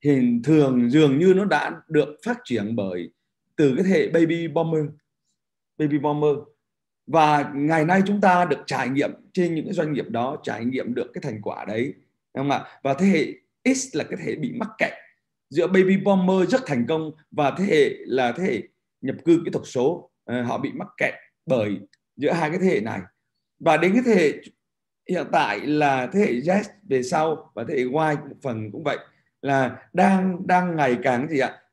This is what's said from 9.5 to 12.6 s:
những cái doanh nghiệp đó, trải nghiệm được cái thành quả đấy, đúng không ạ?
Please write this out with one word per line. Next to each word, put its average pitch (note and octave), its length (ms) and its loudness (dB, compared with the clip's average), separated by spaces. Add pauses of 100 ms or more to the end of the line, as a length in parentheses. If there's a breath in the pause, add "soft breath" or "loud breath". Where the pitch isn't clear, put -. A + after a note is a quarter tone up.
những D3+ 100 -4
cái - 80 -6
doanh D#3 200 -2
nghiệp A2+ 160 -4
đó, B2 340 -4
trải A2+ 220 -6
nghiệm B2 280 -4
được - 200 -6
cái F#3+ 80 -12
thành G#2+ 200 -8
quả D#2 240 -8
đấy, A#2 280 -4 (420)
đúng C3+ 140 -4
không - 20 0
ạ? - 320 -6